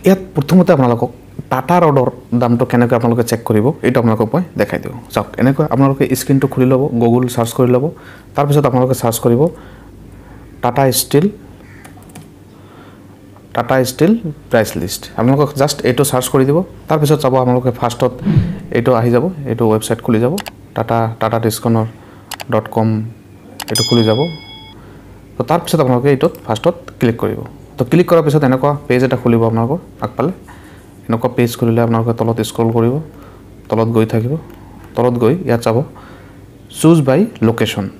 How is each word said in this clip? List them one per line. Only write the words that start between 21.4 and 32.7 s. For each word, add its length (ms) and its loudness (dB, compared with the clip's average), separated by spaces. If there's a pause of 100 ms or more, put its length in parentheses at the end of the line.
ডট 200 -2
কম, 320 -2 (680)
এইটো 200 -8
খুলি 140 4
যাব। 140 2 (1200)
তো, 60 -2
তাৰপিছত 360 -2
আপোনালোকে 280 2
এইটোত 240 2 (140)
ফাৰ্ষ্টত 280 -2 (240)
click 180 0
কৰিব। 220 -4 (400)
তো, 60 -2
click 280 2
কৰাৰ 100 4
পিছত 220 2
এনেকুৱা 320 0 (100)
page 180 2
এটা 120 0
খুলিব 280 2
আপোনালোকৰ 340 0 (220)
আগফালে। 320 -4 (760)
এনেকুৱা 280 -2
page 200 0
খুলিলে 240 0
আপোনালোকে 320 0
তলত 280 -2
scroll 320 -2